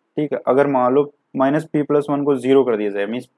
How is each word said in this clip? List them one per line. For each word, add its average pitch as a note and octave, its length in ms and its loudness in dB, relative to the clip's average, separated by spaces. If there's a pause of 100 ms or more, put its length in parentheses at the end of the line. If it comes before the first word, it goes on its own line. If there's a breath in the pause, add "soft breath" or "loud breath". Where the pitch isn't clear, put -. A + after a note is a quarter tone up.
(160)
ठीक D3+ 160 -4
है। B2 60 -4 (100)
अगर C#3 200 2
मान B2+ 260 0
लो C#3+ 80 4 (340)
माइनस C#3+ 300 0
p D3 200 -4
प्लस D3 240 0
वन C#3+ 140 -2
को C#3+ 120 2
ज़ीरो C3 280 4
कर A#2 120 0
दिया G#2 140 -2
जाए, G2+ 160 -4
मीन्स B2 320 -8